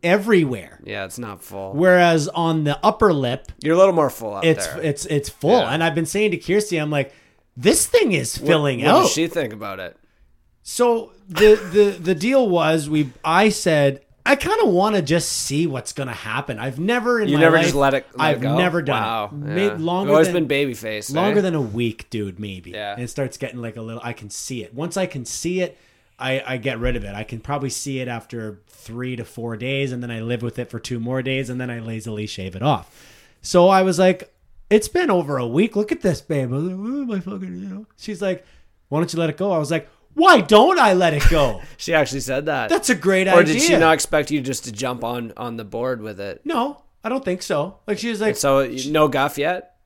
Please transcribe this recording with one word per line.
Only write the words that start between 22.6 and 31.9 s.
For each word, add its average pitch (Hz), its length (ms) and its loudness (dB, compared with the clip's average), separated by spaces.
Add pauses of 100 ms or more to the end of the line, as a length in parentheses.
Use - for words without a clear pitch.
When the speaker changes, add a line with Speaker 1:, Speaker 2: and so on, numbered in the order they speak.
Speaker 2:
Yeah. 101 220 -8
Speaker 1:
And 120 100 -10
it 120 80 -8
starts 135 260 -6
getting, 123 240 -10
like, 117 160 -10
a 113 60 -12
little, 113 200 -12
I 117 100 -8
can 104 180 -16
see 120 320 -10
it. 107 100 -16
Once 156 240 -8
I 185 80 -2
can 143 200 -10
see 180 360 -4
it, - 160 -6 (440)
I, 131 240 -4
I 127 120 -6
get 117 220 -4
rid 123 160 -2
of 107 80 -6
it. 101 120 -10
I 107 80 -8
can 113 160 -10
probably 139 300 -6
see 135 300 -8
it 127 80 -8
after 113 600 -10
three 123 480 -10
to 117 100 -10
four 117 320 -10
days, 135 340 -4
and 123 120 -8
then 120 80 -10
I 113 100 -8
live 117 200 -4
with 120 180 -6
it 120 100 -8
for 117 100 -10
two 120 200 -8
more 127 220 -4
days, 135 280 -4
and 127 100 -8
then 127 100 -6
I 117 100 -8
lazily 110 480 -8